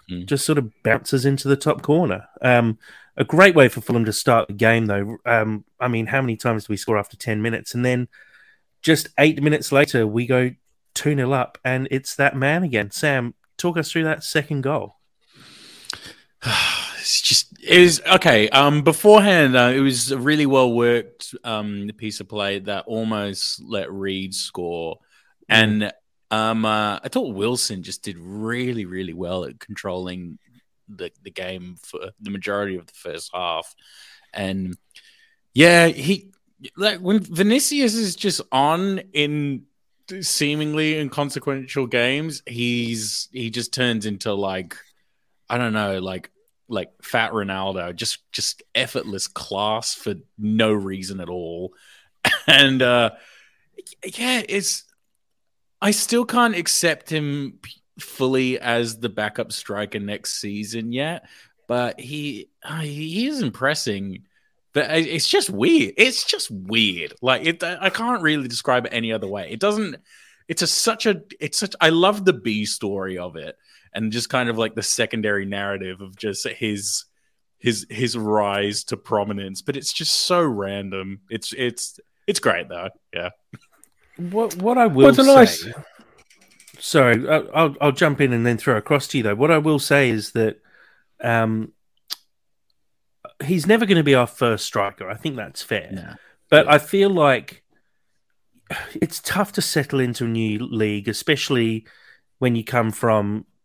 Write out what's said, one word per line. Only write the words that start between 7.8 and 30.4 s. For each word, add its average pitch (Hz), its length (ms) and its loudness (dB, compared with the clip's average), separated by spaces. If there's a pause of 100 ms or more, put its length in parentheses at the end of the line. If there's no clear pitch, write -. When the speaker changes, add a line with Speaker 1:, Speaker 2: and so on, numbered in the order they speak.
Speaker 2:
then 127 240 -2 (720)
just 160 260 2 (100)
eight 156 240 4
minutes 151 300 0
later, 135 340 4
we 117 220 -2
go 127 240 2 (420)
two 147 220 0
nil 131 180 0
up, - 300 -2
and 131 260 -2
it's - 280 -6
that 139 180 2
man 147 280 0
again. 107 280 -2
Sam, 131 420 -2 (220)
talk 175 220 -2
us 156 140 -4
through 165 120 0
that 156 220 -2
second 143 360 -2
goal. 131 360 -4 (1400)
Speaker 1:
<sighs> - 60 -8 (560)
It's - 180 0
just, - 400 0
it 175 200 8
was, 170 200 8 (120)
okay, 120 340 6
um, 143 340 6
beforehand, 165 760 8
uh, 123 180 6
it 139 60 2
was 127 300 2
a 135 60 -2
really 147 280 2
well 131 260 4
worked, 120 720 0
um, 104 540 -8
piece 107 240 -10
of 98 80 -20
play 101 300 -4
that 98 280 -6
almost 110 720 -6
let 92 300 -6
Reed 95 420 -6
score. 85 640 -8
Speaker 3:
Mm. - 60 -18 (480)
Speaker 1:
And, 107 440 4 (380)
um, 110 320 0
uh, 107 400 0
I - 60 -12
thought 170 260 -4
Wilson 104 480 -4
just - 200 -14
did 95 140 -12
really, 110 680 -6
really 92 260 -8
well 90 320 -6
at 64 160 -12
controlling 90 800 -10 (480)